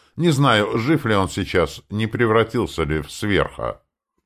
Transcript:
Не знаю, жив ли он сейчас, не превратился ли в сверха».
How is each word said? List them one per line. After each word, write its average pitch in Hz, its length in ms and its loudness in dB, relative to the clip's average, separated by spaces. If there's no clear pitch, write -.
Не 170 140 0
знаю, 120 480 2
жив 131 280 0
ли 110 100 2
он 95 140 2
сейчас, 90 600 -2
не 107 180 -4
превратился 110 760 0
ли 76 180 -2
в 69 100 -12
сверха». 80 720 -2